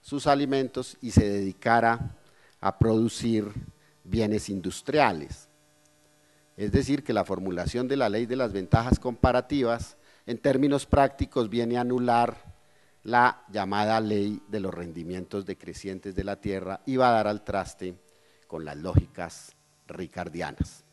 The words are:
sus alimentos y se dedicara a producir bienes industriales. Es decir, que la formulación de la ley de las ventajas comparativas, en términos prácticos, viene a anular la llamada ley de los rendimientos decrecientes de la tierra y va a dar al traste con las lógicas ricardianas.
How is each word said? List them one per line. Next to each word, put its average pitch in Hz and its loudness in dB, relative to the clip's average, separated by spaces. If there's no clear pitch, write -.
sus - -6
alimentos 135 0
y 117 -8
se 104 6
dedicara 113 0
a 98 -2
producir 110 0
bienes 107 -2
industriales. 95 -2
Es 104 -4
decir, 135 2
que - -4
la 101 2
formulación 92 -4
de 139 0
la 127 2
ley 113 0
de 120 -4
las 123 -2
ventajas 113 2
comparativas, 123 0
en 117 -6
términos 139 2
prácticos, 131 2
viene 117 0
a 123 0
anular 123 2
la 120 4
llamada 104 0
ley 104 -2
de 104 -6
los 92 -6
rendimientos 87 -8
decrecientes 95 -12
de 95 -4
la 101 -6
tierra 95 -6
y 131 -2
va 127 6
a - 8
dar 107 4
al 104 -4
traste 92 -6
con 80 -12
las 71 -12
lógicas - 0
ricardianas. 85 -8